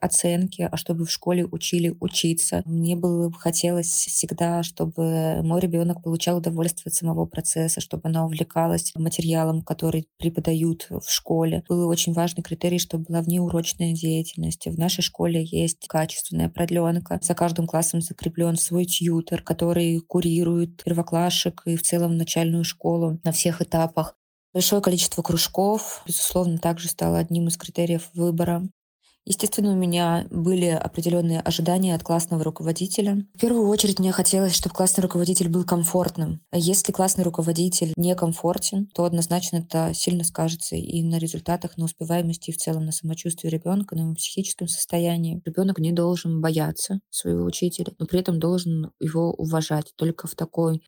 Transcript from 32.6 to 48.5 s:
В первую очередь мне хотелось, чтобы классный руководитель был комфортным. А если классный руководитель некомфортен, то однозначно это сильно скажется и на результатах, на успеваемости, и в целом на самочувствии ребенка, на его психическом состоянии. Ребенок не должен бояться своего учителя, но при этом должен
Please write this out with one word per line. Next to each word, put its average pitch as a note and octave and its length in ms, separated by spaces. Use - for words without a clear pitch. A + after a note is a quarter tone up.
В - 40
первую A#3 300
очередь G#3 300
мне F#3 140
хотелось, F#3+ 440
чтобы - 180
классный F#3 280
руководитель F3 480
был F3+ 140
комфортным. E3+ 760
А - 60
если F#3 340
классный F#3+ 320
руководитель E3+ 720
некомфортен, F3 920
то - 180
однозначно E3+ 540
это E3 360
сильно F3 300
скажется E3 500
и E3 280
на E3 160
результатах, E3 580
на E3 80
успеваемости, E3+ 640
и D#3+ 40
в - 40
целом D#3+ 300
на D#3 60
самочувствии E3 580
ребенка, F3+ 440
на E3 60
его D#3+ 140
психическом - 540
состоянии. E3+ 760
Ребенок F#3 340
не D#3+ 140
должен E3+ 480
бояться D#3+ 600
своего F3 340
учителя, F3 540
но E3 80
при F3+ 140
этом F3 200
должен E3 500